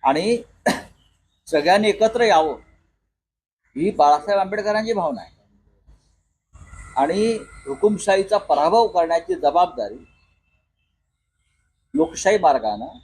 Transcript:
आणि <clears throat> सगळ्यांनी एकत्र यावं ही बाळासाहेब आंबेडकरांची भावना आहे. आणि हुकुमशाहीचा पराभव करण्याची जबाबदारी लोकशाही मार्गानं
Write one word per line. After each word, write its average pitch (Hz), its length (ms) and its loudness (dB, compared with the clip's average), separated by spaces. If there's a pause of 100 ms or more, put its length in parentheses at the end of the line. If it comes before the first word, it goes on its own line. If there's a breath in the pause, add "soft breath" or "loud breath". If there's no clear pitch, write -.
आणि 180 400 0 (220)
<clears throat> - 800 -8
सगळ्यांनी 180 420 2
एकत्र 220 320 0
यावं 156 360 2 (1160)
ही 170 160 -2
बाळासाहेब 196 480 2
आंबेडकरांची 208 540 -2
भावना 156 280 -4
आहे. - 180 -20 (1600)
आणि 190 360 0 (340)
हुकुमशाहीचा 196 720 0
पराभव 175 500 2
करण्याची 170 480 -2
जबाबदारी 143 720 -2 (1900)
लोकशाही 196 440 0
मार्गानं 117 480 0 (180)